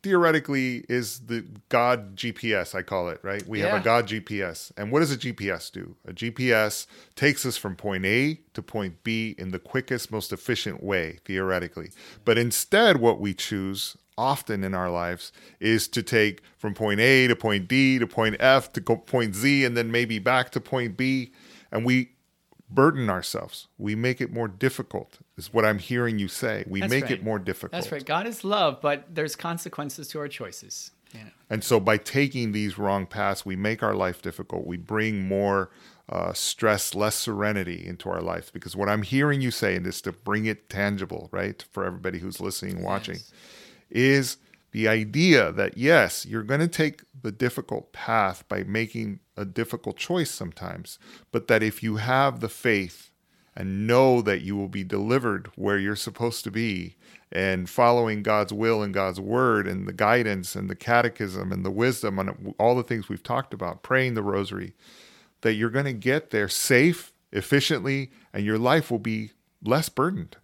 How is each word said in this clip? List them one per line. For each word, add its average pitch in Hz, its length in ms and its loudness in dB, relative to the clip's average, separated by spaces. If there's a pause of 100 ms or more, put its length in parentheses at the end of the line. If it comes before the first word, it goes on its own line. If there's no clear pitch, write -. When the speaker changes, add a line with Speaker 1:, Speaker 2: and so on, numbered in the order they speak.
Speaker 1:
theoretically 151 840 2
is 120 340 -2
the 117 220 -6 (260)
God 120 460 2
G 117 160 -6
P 110 220 -2
S, 92 220 -2
I 95 80 -2
call 87 260 -2
it, - 140 -8
right? 98 240 -6
We 104 140 -4
have 101 120 2
a - 40 2
Speaker 2:
Yeah. 90 60 -2
Speaker 1:
God 113 240 4
G 107 120 -4
P 101 240 -6
S. - 340 -8
And 104 140 -6
what 143 80 4
does 151 120 2
a 131 60 -2
G 120 160 -6
P 95 160 -4
S 85 220 -6
do? 90 240 -12 (100)
A 92 80 -12
G - 160 -6
P 123 240 0
S 107 320 2 (300)
takes 139 320 2
us 120 100 -2
from 95 180 -6
point 95 300 -4
A 135 340 2 (140)
to - 80 -8
point 95 420 -6
B 113 360 -2
in 92 100 -8
the 92 100 -6
quickest, 127 520 -4
most 107 200 -6
efficient - 520 -4
way, 85 420 -2
theoretically. 92 640 -2 (360)
But 117 120 6
instead, 175 600 4
what 117 220 6
we 101 140 -2
choose 95 640 -6 (220)
often 120 440 0
in 95 120 -2
our 90 140 -2
lives 87 420 -4 (280)
is 110 280 2
to - 160 -2
take 107 380 2 (160)
from 104 180 -6
point 104 240 0
A 127 280 6
to 117 80 6
point 101 320 0
D 131 300 4
to 117 80 2
point 110 340 0
F 131 340 6
to - 80 -6
go 117 160 2
point 113 380 -2
Z 139 300 4
and 120 100 0
then 113 160 0
maybe 117 280 0
back 127 320 2
to 131 100 -4
point 120 340 -4
B. 131 360 -2 (400)
And 110 120 -2
we 127 280 2 (580)
burden 135 400 4
ourselves. - 580 -6 (100)
We 104 180 -4
make 120 240 0
it 123 140 -4
more 113 160 -4
difficult, - 680 -4 (180)
is - 160 -14
what 117 100 4
I'm 107 160 4
hearing 117 400 -2
you 98 80 0
say. 107 400 -4
We 95 140 -2
Speaker 2:
That's 98 100 0
Speaker 1:
make 135 140 2
Speaker 2:
right. 120 80 -4
Speaker 1:
it 92 100 -4
more 107 160 -2
difficult. 92 320 -6
Speaker 2:
That's 165 220 -6
right. 139 120 -10
God 180 220 -2
is 226 160 -10
love, 190 380 0
but 147 240 0 (100)
there's 151 220 -4
consequences 165 720 -8
to 156 100 -8
our 147 80 -8
choices. - 640 -14 (220)
Yeah. 110 160 -18 (200)
Speaker 1:
And 107 140 -2
so 113 160 4
by 107 160 4
taking 135 560 0
these 101 260 -2
wrong 98 280 0
paths, 98 400 -4
we 95 100 -4
make 107 280 -2
our 107 120 2
life 92 260 -2
difficult. - 460 -8
We 87 80 -6
bring 104 500 -2
more, 98 440 0 (400)
uh, 90 240 -4
stress, - 600 0
less 104 220 0
serenity 98 720 -4
into 90 220 -10
our 87 120 -4
life. 85 300 -6
Because 87 240 -12
what 101 140 0
I'm 107 140 0
hearing 139 360 2
you 127 120 0
say, 98 260 0
and 90 80 -4
this - 160 -6
to 92 100 -6
bring 107 340 -2
it 107 240 -6
tangible, 98 600 -4
right, 95 400 -4
for 95 140 -4
everybody 90 340 -6
who's 92 220 -10
listening 95 340 -6
and 90 80 -8
watching, 95 320 -4
Speaker 2:
Yes. - 160 -16 (600)
Speaker 1:
is 135 460 2 (400)
the 107 100 2
idea 110 640 4
that, 98 220 -2
yes, 127 480 4
you're 107 200 -6
gonna 143 240 0
take 156 340 -2 (180)
the 113 120 -6
difficult 113 640 -4
path 107 540 0
by 98 160 -4
making 110 580 -4 (140)
a 104 80 -6
difficult 101 540 -6
choice 175 320 -2
sometimes, - 680 -10 (320)
but - 160 -2
that 110 160 6
if 110 180 -2
you 110 140 -2
have 127 460 2
the 113 60 -4
faith 101 600 -2 (460)
and 98 320 -4
know 123 340 6
that 98 200 0
you 95 140 -4
will 101 120 -4
be 98 160 -6
delivered 104 720 -2
where 101 240 0
you're 101 160 -2
supposed 117 480 -6
to 101 80 -8
be 98 440 -4 (360)
and 92 360 0
following 117 540 4
God's 104 320 0
will 110 300 2
and 101 100 -4
God's 95 260 -2
word 107 480 2
and 95 200 -6
the 92 60 -8
guidance 104 600 2
and 98 140 -4
the 95 60 -6
catechism 104 760 0
and 92 140 -4
the 95 60 0
wisdom 110 480 0
and 98 400 -6
all 117 160 6
the 123 80 -2
things 110 260 -6
we've - 140 -6
talked 123 320 -4
about, 90 260 -8
praying 127 320 2
the 110 80 -2
rosary, 98 540 -2 (680)
that 113 140 2
you're 110 160 0
gonna 139 200 -2
get 127 380 0
there 104 180 2
safe, 139 640 4 (200)
efficiently, 135 800 0 (200)
and 101 140 -2
your 107 140 0
life 135 320 2
will 117 80 0
be 110 320 -6 (320)
less 135 260 2
burdened, 143 540 -2